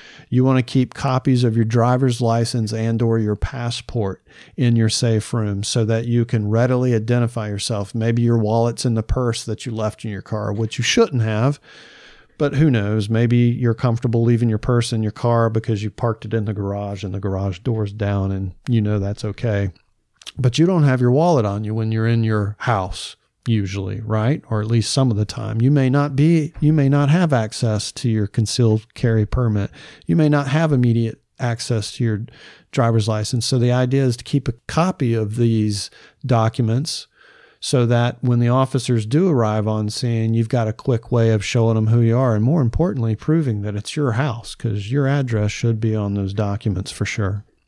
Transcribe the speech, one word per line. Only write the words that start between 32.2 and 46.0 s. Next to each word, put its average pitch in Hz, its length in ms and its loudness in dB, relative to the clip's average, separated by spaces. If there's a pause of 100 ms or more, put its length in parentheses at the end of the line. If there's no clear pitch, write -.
driver's 113 360 2
license. 110 380 -2
So 131 140 0
the 120 120 2
idea 127 320 2
is 120 140 0
to - 60 -16
keep - 240 -2
a 120 80 -4 (120)
copy 156 460 0
of 110 220 -2
these 110 560 0 (340)
documents 117 800 0 (540)
so 127 260 0
that 120 360 0
when 120 180 2
the 120 100 2
officers 123 560 0
do 156 240 2
arrive 107 380 0
on 107 220 -2
scene, 113 440 -2
you've 113 160 0
got 117 180 0
a 107 60 -2
quick - 380 -4
way 113 180 4
of 107 160 2
showing 113 300 2
them 110 120 2
who 120 140 4
you 117 160 4
are, 123 180 2
and 104 80 0
more 151 180 2
importantly, 120 540 0
proving 139 460 -2
that 104 140 -6
it's - 200 -8
your 143 180 0
house, 120 420 -4
'cause 104 360 -6
your 139 160 0
address 120 440 0
should 113 280 -2
be 110 160 0
on 101 200 -2